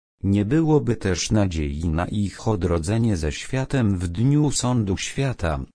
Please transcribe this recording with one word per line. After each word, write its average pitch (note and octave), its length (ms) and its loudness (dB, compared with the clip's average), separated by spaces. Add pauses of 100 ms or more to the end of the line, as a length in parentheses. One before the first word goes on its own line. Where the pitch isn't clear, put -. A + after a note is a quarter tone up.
(220)
Nie G2 220 2
byłoby C#3+ 520 2
też - 340 -2
nadziei D#2+ 580 0
na D#2+ 180 0
ich G2+ 420 -4
odrodzenie G2 680 0
ze D#2 160 -2
światem C3 680 -2
w F2 100 -2
dniu C3+ 420 2
sądu A#2+ 460 0
świata, F2 640 -4 (140)